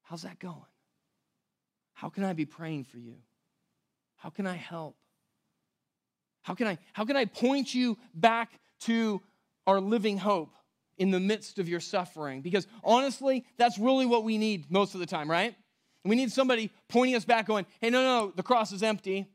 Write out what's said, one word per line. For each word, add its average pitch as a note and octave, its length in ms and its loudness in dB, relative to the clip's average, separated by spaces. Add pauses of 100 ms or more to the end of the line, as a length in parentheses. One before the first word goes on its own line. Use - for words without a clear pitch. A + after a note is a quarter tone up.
How's E3 180 -14
that - 180 -16
going? F3 160 -12 (1400)
How - 160 -14
can G3 140 -6
I F#3+ 100 -2
be D#3 120 -4
praying D#3 400 -10
for A#2+ 120 -20
you? A#2+ 180 -20 (1000)
How - 140 -16
can G3 180 -6
I F3+ 80 -6
help? D#3+ 400 -12 (1500)
How F3+ 100 -8
can A3+ 140 -4
I, F3+ 100 -4 (160)
how G#3+ 120 -4
can C#4 100 -2
I C4 100 2
point B3+ 480 -2
you B3 240 0 (160)
back A3+ 380 2 (300)
to A3 400 0 (460)
our G3 120 4
living G3+ 380 0
hope F#3 360 -2 (440)
in F#3+ 140 2
the F#3 80 2
midst G3+ 400 -2
of F3 80 -2
your E3+ 140 -4
suffering?" D#3 600 -6
Because F3+ 240 -2 (160)
honestly, C4 640 2 (120)
that's A#3 200 4
really C4 280 4
what A#3 180 2
we A3 140 0
need G3+ 340 -2
most G3 220 4
of F#3 80 -8
the E3+ 40 -6
time, D#3 240 -6
right? F#3+ 260 0 (500)
We G#3 100 4
need B3+ 160 2
somebody B3+ 400 2 (160)
pointing B3+ 280 4
us G3 100 -2
back A3+ 220 2
going, G#3 180 0 (160)
"Hey, A3+ 80 0
no, B3+ 120 4
no, B3 260 2
no, F#3 60 -8
the F3+ 100 -4
cross A3+ 280 2
is G3 100 -6
empty." G3 540 -2